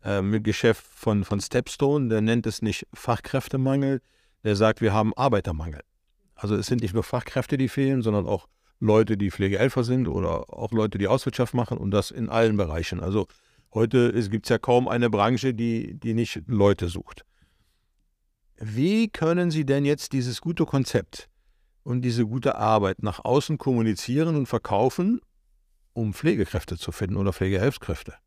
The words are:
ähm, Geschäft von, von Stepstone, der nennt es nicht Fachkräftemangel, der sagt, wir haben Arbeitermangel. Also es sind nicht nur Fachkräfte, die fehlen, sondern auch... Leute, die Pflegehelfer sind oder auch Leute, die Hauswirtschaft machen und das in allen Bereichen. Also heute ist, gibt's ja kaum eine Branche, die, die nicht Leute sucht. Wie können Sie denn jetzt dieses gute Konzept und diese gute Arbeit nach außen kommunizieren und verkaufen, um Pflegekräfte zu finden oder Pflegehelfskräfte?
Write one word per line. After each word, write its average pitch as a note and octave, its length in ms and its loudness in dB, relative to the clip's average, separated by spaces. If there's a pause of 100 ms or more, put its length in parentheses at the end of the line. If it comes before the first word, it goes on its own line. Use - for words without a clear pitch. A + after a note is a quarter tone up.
ähm, G2+ 400 0
Geschäft G#2+ 420 0
von, G#2 380 0
von G#2 160 -2
Stepstone, C#3 680 -2
der A2 120 0
nennt A2+ 260 0
es - 160 -6
nicht G#2+ 300 -2
Fachkräftemangel, C3+ 1080 -2 (440)
der G#2+ 100 2
sagt, A2 260 4
wir G#2+ 120 2
haben A2 240 2
Arbeitermangel. E2 640 -2 (560)
Also G#2 180 -2
es G#2 120 -2
sind B2 160 0
nicht G2+ 120 -4
nur A2 80 0
Fachkräfte, - 540 -4
die C3 120 0
fehlen, C3+ 340 0
sondern G#2 240 0
auch... - 200 -2 (320)
Leute, G#2+ 380 4
die G2 140 0
Pflegehelfer G2+ 540 0
sind B2+ 240 0
oder F2 440 -4
auch - 200 -8
Leute, G#2+ 260 0
die G2 100 0
Hauswirtschaft B2 460 0
machen A#2+ 240 -2
und G2 120 -4
das G2+ 200 2
in A2+ 180 -6
allen A2+ 280 4
Bereichen. E2+ 440 -2
Also F#2+ 260 0 (460)
heute A2+ 260 4
ist, A#2+ 320 2
gibt's A2 180 -4
ja A#2 100 4
kaum B2+ 300 4
eine A#2+ 220 2
Branche, A#2 440 2
die, A2+ 400 -4
die A2+ 200 -4
nicht A2+ 320 -2
Leute G2+ 420 4
sucht. - 360 -12 (1300)
Wie D#3+ 500 0
können E3+ 420 0
Sie D#3 160 -2
denn C#3 180 2
jetzt C#3+ 280 -2
dieses B2 280 -2
gute - 240 -2
Konzept - 640 -2 (540)
und B2 200 -4
diese A#2+ 240 2
gute B2 300 -2
Arbeit G#2 460 2
nach G#2+ 220 -4
außen C#3+ 340 0
kommunizieren B2+ 760 0
und C#3 120 0
verkaufen, C3 760 0 (720)
um A2 220 -2
Pflegekräfte G#2+ 640 -2
zu - 140 -8
finden F#2+ 240 -4
oder G2 160 0
Pflegehelfskräfte? F#2+ 800 -2 (120)